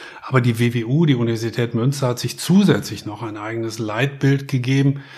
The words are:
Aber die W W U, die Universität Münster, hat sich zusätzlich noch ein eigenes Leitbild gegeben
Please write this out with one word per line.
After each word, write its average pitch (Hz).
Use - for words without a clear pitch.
Aber 131
die 120
W 120
W 117
U, 156
die 139
Universität 117
Münster, 127
hat 123
sich -
zusätzlich 160
noch -
ein 107
eigenes 110
Leitbild 135
gegeben 135